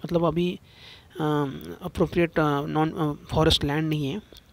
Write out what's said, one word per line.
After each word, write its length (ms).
मतलब 200
अभी, 360
अ, 240
appropriate, 520
अ, 280
non, 280
अ, 180
forest 460
land 240
नहीं 240
है 360